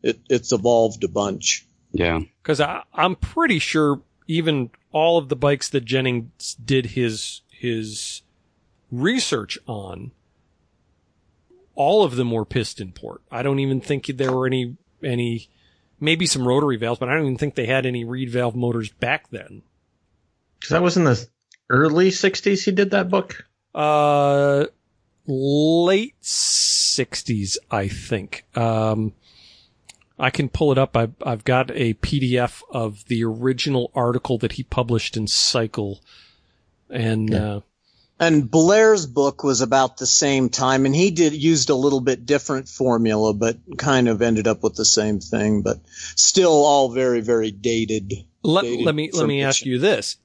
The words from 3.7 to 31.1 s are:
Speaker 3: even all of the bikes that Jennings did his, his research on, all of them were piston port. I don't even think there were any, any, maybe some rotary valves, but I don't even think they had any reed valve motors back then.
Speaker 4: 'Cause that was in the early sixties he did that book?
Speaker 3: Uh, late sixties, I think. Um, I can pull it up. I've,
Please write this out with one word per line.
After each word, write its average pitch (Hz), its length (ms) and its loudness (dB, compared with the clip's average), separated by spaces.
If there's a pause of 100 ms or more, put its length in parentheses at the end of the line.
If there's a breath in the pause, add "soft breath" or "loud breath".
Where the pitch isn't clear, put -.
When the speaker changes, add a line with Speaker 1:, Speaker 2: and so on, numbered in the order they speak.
Speaker 3:
even 156 420 -2 (220)
all 165 260 2
of 139 140 -2
the 139 60 -2
bikes 143 340 0
that 127 160 -4
Jennings 123 760 -4
did 131 240 0
his, 113 640 -6
his 110 720 -8 (680)
research 139 680 -2 (100)
on, 98 440 -12 (1600)
all 185 300 4
of 135 120 -2
them 120 140 0
were 110 140 -2
piston 104 480 -6
port. - 380 -16
I 120 120 -6
don't 139 180 0
even 135 200 -2
think 139 280 -6
there 131 280 -2
were 131 100 0
any, 127 300 -4 (260)
any, 120 460 -4 (520)
maybe 165 260 0
some 127 200 -2
rotary 131 300 2
valves, 113 240 -4
but 123 80 -4
I 139 60 0
don't 160 100 0
even 127 140 -2
think 147 160 -4
they 127 100 -2
had 131 220 0
any 123 180 -4
reed 127 240 -6
valve 120 260 -2
motors 117 360 -4
back - 400 -6
then. 101 320 -16 (1000)
Speaker 4:
'Cause - 80 -14
that 160 140 2
was 180 160 2
in 170 60 4
the 120 220 2 (440)
early 156 400 4
sixties 190 560 0
he 208 60 2
did 196 180 0
that 190 180 0
book? - 380 -4 (280)
Speaker 3:
Uh, 143 920 2 (580)
late 160 960 2
sixties, - 1400 -2 (140)
I 101 160 -2
think. - 580 -8 (120)
Um, 110 560 0 (1040 soft breath)
I 131 120 0
can 139 180 -4
pull - 240 0
it 131 60 2
up. 131 180 0
I've, 117 180 -2 (100)